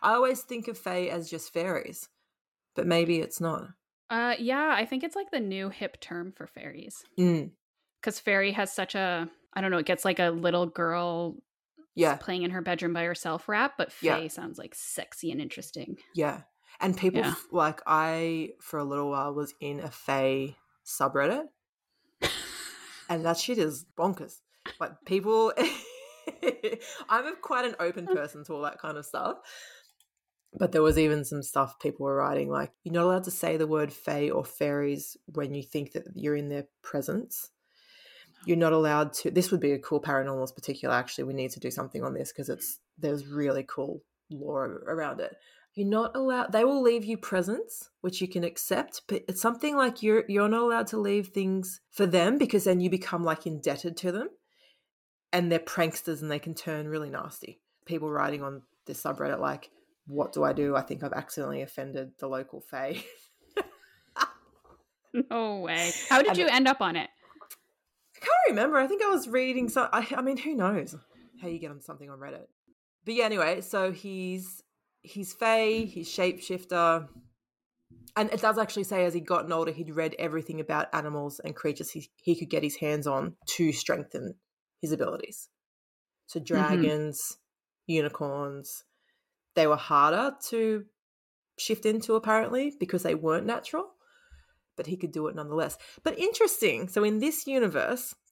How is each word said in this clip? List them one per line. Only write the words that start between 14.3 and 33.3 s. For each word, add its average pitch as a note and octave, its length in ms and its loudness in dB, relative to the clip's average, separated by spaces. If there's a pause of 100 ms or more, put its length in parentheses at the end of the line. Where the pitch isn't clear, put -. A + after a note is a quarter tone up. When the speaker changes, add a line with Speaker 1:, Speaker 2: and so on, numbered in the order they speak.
Speaker 2:
like, - 180 -14
sexy - 560 -8
and C3+ 80 -4
interesting. - 580 -10 (160)
Speaker 1:
Yeah. D3 280 -2 (380)
And F#3 180 2
people F#3+ 220 2
Speaker 2:
Yeah. C#3+ 100 0
Speaker 1:
f-, - 200 -8
like, D#3 360 2
I, D#3+ 640 2 (100)
for - 180 -8
a C#3+ 60 -2
little C#3+ 260 -2
while, C#3+ 220 -2
was D3 280 -4
in C#3+ 200 -6
a C3 100 -8
fae C3+ 680 0 (280)
subreddit. C#3+ 640 0 (720)
Speaker 2:
<laughs> - 880 -8
Speaker 1:
And E3 180 -2
that E3 120 4
shit B3 200 0
is D#3 260 0 (140)
bonkers. F3 420 -2 (400)
Like, E3 120 -4 (120)
people, G#3+ 520 4
<laughs> - 1500 -4
I'm A#3+ 180 2
a, D#4+ 100 -6
quite B3 300 -2
an A3+ 120 -4
open F3 280 -2
Speaker 2:
Mm. - 80 2
Speaker 1:
person D3 300 -4
to E3 100 -8
all C#3+ 80 -6
that C#3+ 180 -6
kind D#3 180 -6
of C#3+ 80 -12
stuff. - 320 -4 (1160)
But F3+ 180 2
there D#3+ 100 6
was D#3 160 6
even D3+ 260 4
some C#3+ 180 -4
stuff C3+ 380 0
people C#3+ 240 -4
were C#3 120 0
writing, C#3 320 0
like, C#3+ 240 -2 (100)
"You're E3 120 -6
not E3+ 100 4
allowed F3+ 200 4
to F#3 60 -6